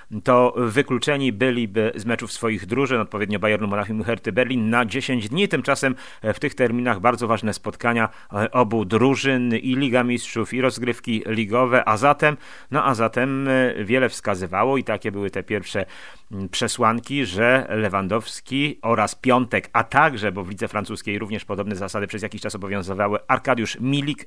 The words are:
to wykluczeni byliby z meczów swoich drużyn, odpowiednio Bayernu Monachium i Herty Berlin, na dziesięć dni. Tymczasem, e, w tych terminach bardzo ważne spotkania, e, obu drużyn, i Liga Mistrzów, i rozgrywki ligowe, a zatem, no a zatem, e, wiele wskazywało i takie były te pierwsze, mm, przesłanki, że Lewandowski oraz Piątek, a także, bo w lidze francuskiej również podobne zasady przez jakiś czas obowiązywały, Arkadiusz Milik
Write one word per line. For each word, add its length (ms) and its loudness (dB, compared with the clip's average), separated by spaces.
to 340 4
wykluczeni 760 0
byliby 640 0
z 100 -8
meczów 260 -4
swoich 340 -4
drużyn, 340 0
odpowiednio 400 -2
Bayernu 280 0
Monachium 340 -2
i 20 -2
Herty 280 -4
Berlin, 380 0
na 160 4
dziesięć 440 -2
dni. 180 0
Tymczasem, 480 0
e, 120 0
w 60 -8
tych 160 -4
terminach 440 0
bardzo 280 2
ważne 260 0
spotkania, 560 0
e, 180 0
obu 340 2
drużyn, 680 2
i 200 0
Liga 280 2
Mistrzów, 340 -2
i 80 0
rozgrywki 640 0
ligowe, 640 2
a 80 4
zatem, 400 2
no 140 0
a 100 2
zatem, 520 0
e, 380 2
wiele 240 2
wskazywało 680 0
i 60 -2
takie 280 -4
były 180 -4
te 140 -6
pierwsze, 420 -4
mm, 180 -6
przesłanki, 760 0
że 440 2
Lewandowski 1120 -2
oraz 340 2
Piątek, 580 2
a 100 4
także, 480 2
bo 120 -6
w 60 -10
lidze 180 -6
francuskiej 520 -4
również 260 -6
podobne 300 -4
zasady 320 -4
przez 160 -8
jakiś 180 -8
czas 140 -6
obowiązywały, 720 -2
Arkadiusz 520 2
Milik 480 -2